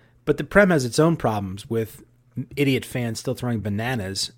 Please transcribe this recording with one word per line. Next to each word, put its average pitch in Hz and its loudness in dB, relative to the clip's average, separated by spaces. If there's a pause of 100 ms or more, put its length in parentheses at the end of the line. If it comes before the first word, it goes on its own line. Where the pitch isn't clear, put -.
(240)
But 151 0
the 160 -6
Prem 190 6
has 147 4
its 117 0
own 160 4
problems 104 -4
with 113 -4 (520)
idiot 139 2
fans 117 -4
still 127 -4
throwing 120 -2
bananas 104 -4